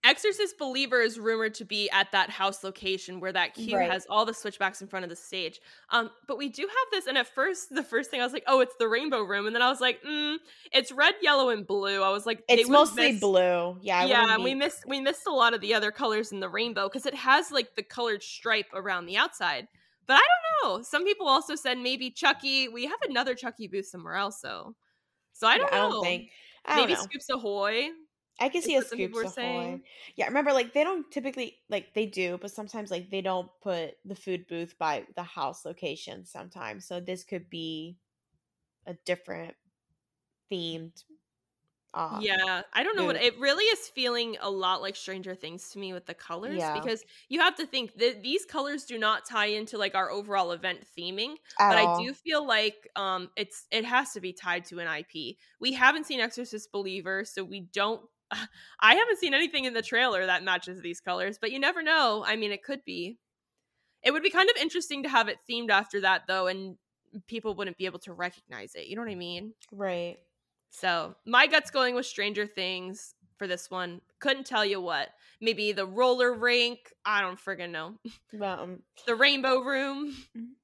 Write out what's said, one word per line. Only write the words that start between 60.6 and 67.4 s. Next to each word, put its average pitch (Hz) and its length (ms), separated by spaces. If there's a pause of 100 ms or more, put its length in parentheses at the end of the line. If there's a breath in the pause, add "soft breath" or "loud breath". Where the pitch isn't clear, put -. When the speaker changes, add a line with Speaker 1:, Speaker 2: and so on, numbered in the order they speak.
Speaker 1:
these 170 180
colors, 185 400
but 226 140
you 269 60
never 339 220
know. 294 460
I - 80
mean, 208 160
it 196 120
could 277 200
be. 185 360 (840)
It 254 80
would 302 120
be 381 80
kind 381 180
of 466 80
interesting 302 460
to 302 60
have 226 200
it - 100 (100)
themed 233 220
after 202 300
that, 190 260
though, 185 200
and 190 300 (500)
people 220 280